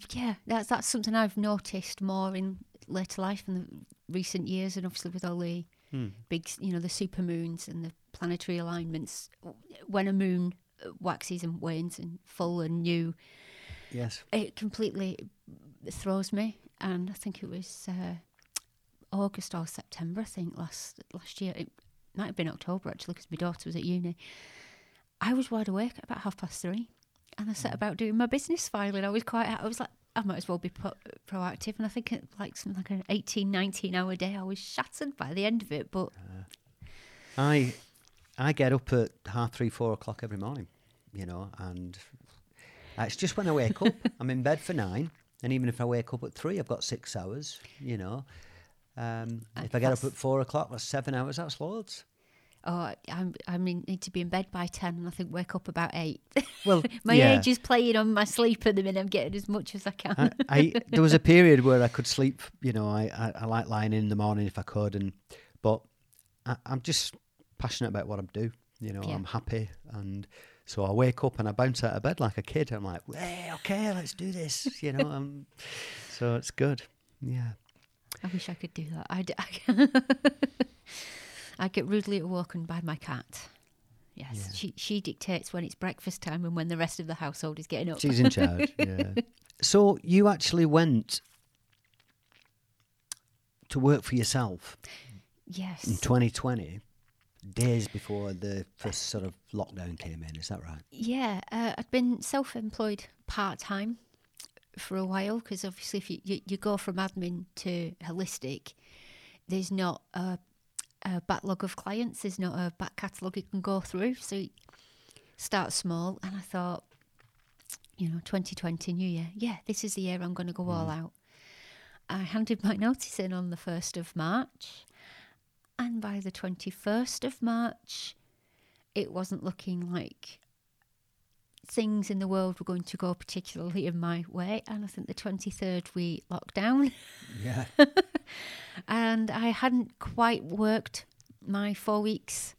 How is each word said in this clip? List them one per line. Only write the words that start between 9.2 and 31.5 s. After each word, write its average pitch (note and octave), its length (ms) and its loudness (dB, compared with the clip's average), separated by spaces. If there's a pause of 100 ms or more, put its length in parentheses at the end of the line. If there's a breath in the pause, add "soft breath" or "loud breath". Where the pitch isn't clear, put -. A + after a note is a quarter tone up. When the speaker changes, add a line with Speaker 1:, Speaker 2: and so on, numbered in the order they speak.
Speaker 1:
w-, F#3+ 140 -16 (300)
when G3 200 2
a G3 60 2
moon, F3+ 400 2 (320)
uh, F2+ 60 -10 (100)
waxes F3 420 -4
and E3 160 -4
wanes E3 400 -4
and E3+ 240 -10
full F3 380 -2
and E3 220 0
new, E3+ 300 2 (800 loud breath)
Speaker 2:
Yes. A#2+ 400 -6
Speaker 1:
it A3 240 -2
completely G3 640 -4 (720)
throws F#3+ 420 -4
me. G#3 280 -2 (200)
And F3+ 300 -4
I G3+ 40 -10
think - 300 -10
it - 60 -10
was, - 400 -12
uh, F3+ 260 -4 (960)
August G3 420 -2
or E3 140 -4
September, F3 540 -8
I - 20 -8
think, F3 340 -8
last, - 440 -12 (120)
last - 280 -14
year. F#3 160 -2
It - 120 -8 (460)
might G3+ 120 -4
have G3 100 -6
been E3 100 0
October, - 420 -6
actually, - 260 -10
'cause - 140 -18
my E3+ 60 -6
daughter F3 320 -4
was E3 80 -6
at - 80 -4
uni. F3 320 -2 (1040 loud breath)
I A#3 140 2
was B3+ 180 0
wide A3 160 0
awake G#3 300 -2
at - 80 -16
about - 140 -6
half G3 180 -4
past - 240 -10
three, G#3 280 -4 (480)
and G#3+ 120 -4
I G#3+ 40 -4
set - 200 -4
Speaker 2:
Mm. - 20 -4
Speaker 1:
about G#3 220 -4
doing A3 180 0
my A#3+ 120 0
business C#4+ 420 -2
filing. G3+ 340 -2
I G3 60 -2
was A3+ 140 0
quite, A#3 260 0
I A3 180 -4
was A3+ 140 -6
like, - 80 -8 (260)
"I A3+ 80 2
might F#3+ 140 -2
as F3+ 100 -6
well F3 100 0
be F3 120 -6
pro-, - 240 -8 (340)
proactive." G3 500 -6